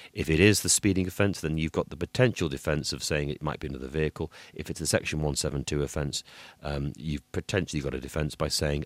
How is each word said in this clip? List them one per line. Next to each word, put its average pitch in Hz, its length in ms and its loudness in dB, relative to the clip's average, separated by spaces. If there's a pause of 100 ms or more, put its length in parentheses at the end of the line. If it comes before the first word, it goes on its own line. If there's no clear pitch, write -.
(120)
If - 160 -4
it 78 120 6
is 101 220 8
the 90 60 0
speeding 92 380 4
offence, 98 340 2
then 78 180 0
you've 80 120 2
got - 180 0
the 73 80 -12
potential 90 520 2
defence 73 440 -2
of 71 120 -6
saying 73 240 0
it 73 120 -6
might 76 200 -4
be 78 80 -6
another 65 180 -8
vehicle. 78 460 -2 (200)
If - 160 -10
it's 82 120 -6
the 78 80 -4
Section - 340 0
one 73 140 0
seven 71 260 -2
two 73 220 0
offence, 71 400 -4 (400)
um, 71 320 -4
you've 73 340 -6
potentially 85 500 -2
got 67 140 -4
a 65 60 -6
defence 76 340 -2
by 76 140 0
saying, 73 360 0